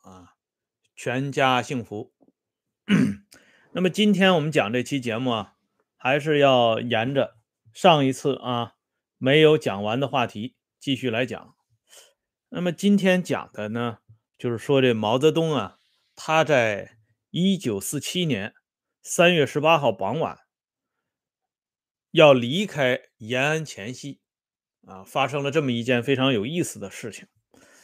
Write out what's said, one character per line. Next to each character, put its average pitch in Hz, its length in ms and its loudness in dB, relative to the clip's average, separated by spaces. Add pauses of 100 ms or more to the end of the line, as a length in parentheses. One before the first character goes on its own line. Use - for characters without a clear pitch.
啊， 92 320 -20 (640)
全 131 360 -6
家 131 300 2
幸 120 240 -8
福。 107 300 -14 (680)
<clears throat> - 880 -4
那 175 80 -4
么 185 60 0
今 208 240 2
天 190 220 4
我 170 60 4
们 151 120 -2
讲 117 220 0
这 123 80 0
期 139 180 -4
节 120 200 -4
目 131 100 -2
啊， 107 280 -6 (400)
还 135 220 -2
是 147 200 0
要 123 400 4
沿 117 340 -2
着 135 240 -2 (340)
上 160 320 4
一 135 80 2
次 131 260 -4
啊， 120 400 -6 (420)
没 139 220 4
有 156 140 6
讲 104 280 -6
完 110 160 -2
的 139 80 -2
话 131 180 -2
题 107 300 -12 (240)
继 139 160 -4
续 123 160 -6
来 117 120 -2
讲。 110 320 -10 (960)
那 170 100 -10
么 175 120 -2
今 202 260 2
天 185 240 2
讲 120 320 -6
的 107 160 -8
呢， 117 300 -6 (400)
就 123 100 -4
是 117 80 -4
说 135 240 2
这 127 140 4
毛 110 240 0
泽 156 120 4
东 160 220 -2
啊， 107 240 -6 (380)
他 160 280 0
在 113 500 0 (380)
一 180 260 0
九 104 240 -4
四 - 180 -8
七 180 260 -6
年 113 300 -4 (460)
三 175 340 2
月 147 100 4
十 151 140 -6
八 160 180 4
号 139 140 2
傍 104 300 -6
晚 - 260 -8 (1600)
要 156 200 8
离 131 340 2
开 131 520 -4
延 123 260 -6
安 156 220 -4
前 110 280 -14
夕， - 280 -16 (680)
啊， 95 160 -20
发 139 240 -2
生 139 160 -6
了 139 80 -4
这 160 100 0
么 131 120 -2
一 117 100 -4
件 120 180 0
非 135 140 0
常 131 160 0
有 107 140 -2
意 160 180 -4
思 - 160 -8
的 98 100 -12
事 - 220 -14
情。 - 160 -20 (560)